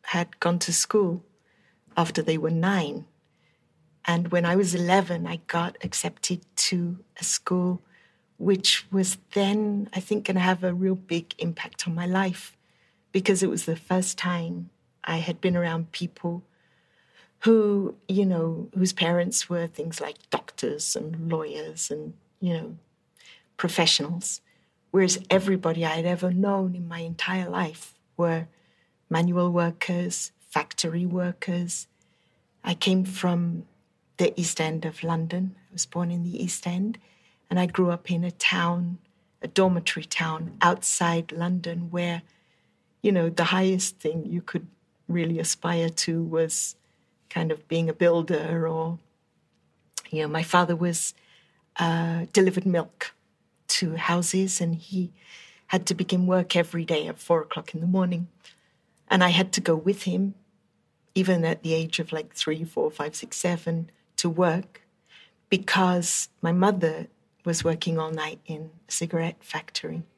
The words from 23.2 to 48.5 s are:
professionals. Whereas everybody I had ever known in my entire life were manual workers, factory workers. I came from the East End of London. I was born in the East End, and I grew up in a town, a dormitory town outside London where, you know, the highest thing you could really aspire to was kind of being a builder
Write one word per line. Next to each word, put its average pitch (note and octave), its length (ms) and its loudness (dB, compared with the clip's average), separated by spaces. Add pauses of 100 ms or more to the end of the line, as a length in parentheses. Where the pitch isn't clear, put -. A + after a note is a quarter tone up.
professionals. E3+ 840 0 (500)
Whereas F#3 300 4 (100)
everybody F3+ 540 2
I D#3+ 60 0
had E3 160 -2
ever F3+ 260 0
known F#3+ 420 2
in F3 140 -8
my E3+ 120 -10
entire F3 480 -4
life F3 460 -4 (220)
were E3 320 0 (600)
manual F3 440 2
workers, F3 880 -2
factory E3 680 -4
workers. F3 800 -4 (800)
I F3 100 -2
came F#3 300 2
from F3 600 -2 (500)
the - 240 2
East E3+ 200 -2
End D#3+ 240 -2
of D#3+ 200 -8
London. E3+ 500 -2 (160)
I - 20 -20
was - 140 -6
born F3 240 -2
in F3 140 -2
the F3 180 -6
East - 240 -6
End, F#3 320 -2 (500)
and F3+ 120 2
I F3+ 60 2
grew F3 240 2
up E3+ 200 -4
in F3 140 0
a F3 80 -4
town, F3 640 -2 (420)
a - 60 -10
dormitory F3 580 2
town D#3+ 560 -4
outside E3+ 680 2
London E3+ 640 -4
where, F3 300 -4 (800)
you G3+ 100 4
know, E3+ 160 4
the E3 160 0
highest F#3+ 560 2
thing D#3+ 260 -4
you F3 160 -4
could - 240 -6 (400)
really E3+ 320 0
aspire E3 520 0
to E3 340 -2
was D#3+ 500 -2 (560)
kind D#3+ 220 -2
of - 160 -8
being E3 200 0
a D#3+ 60 0
builder E3 720 2